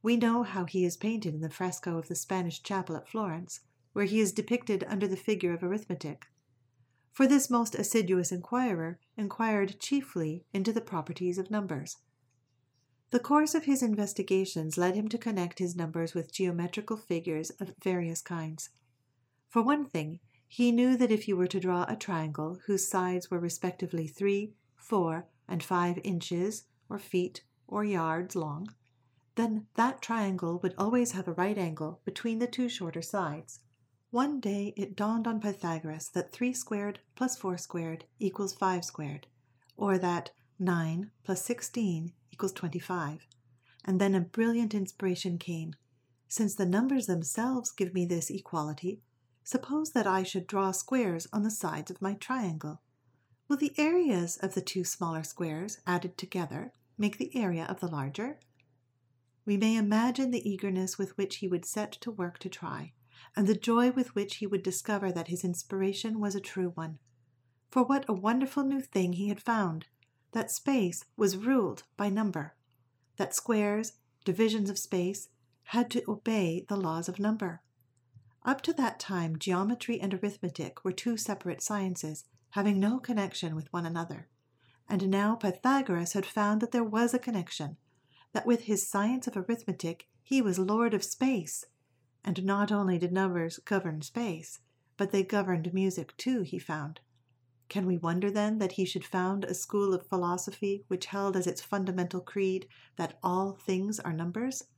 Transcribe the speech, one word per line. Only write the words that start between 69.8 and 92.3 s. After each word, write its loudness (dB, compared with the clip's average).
that -2
space 0
was 4
ruled 2
by 0
number, 0
that -2
squares, 2
divisions 2
of -4
space, -2
had 2
to 0
obey 0
the 0
laws 0
of -6
number. 0
Up 2
to 0
that 0
time, -2
geometry 0
and -2
arithmetic -4
were 0
two -2
separate -4
sciences, -4
having 4
no 4
connection -2
with -6
one -2
another. -6
And 2
now 4
Pythagoras 0
had 0
found 2
that 0
there 2
was 2
a 2
connection, -4
that -2
with 6
his 0
science 0
of -6
arithmetic -4
he 2
was 2
lord 4
of 0
space. 0
And -2